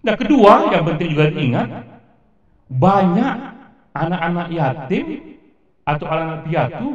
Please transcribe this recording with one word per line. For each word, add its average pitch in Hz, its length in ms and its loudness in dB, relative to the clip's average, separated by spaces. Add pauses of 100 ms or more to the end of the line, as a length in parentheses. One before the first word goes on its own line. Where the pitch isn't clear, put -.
Nah, 214 100 2
kedua 262 540 6
yang 175 160 2
penting 160 320 -2
juga 151 160 4
diingat, 151 340 -2 (1000)
banyak 190 680 2 (640)
anak-anak 170 560 -4
yatim 151 520 -2 (800)
atau 151 220 -4
anak-anak 160 400 -4
piatu 156 500 -4